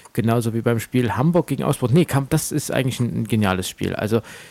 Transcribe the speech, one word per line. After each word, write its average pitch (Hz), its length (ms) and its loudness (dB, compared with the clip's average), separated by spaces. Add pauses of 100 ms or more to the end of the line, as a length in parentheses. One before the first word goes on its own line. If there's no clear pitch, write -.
(140)
Genauso 113 400 0
wie 113 80 -2
beim 117 180 2
Spiel 120 340 0
Hamburg 165 340 2
gegen 131 160 -4
Augsburg. 127 300 0
Nee, 170 120 6
kam, 139 240 -2
das - 220 -2
ist - 200 -4
eigentlich 127 280 -2
ein, 117 220 -2
ein 110 60 -4
geniales 95 420 2
Spiel. 92 260 -4
Also, 107 260 0 (300)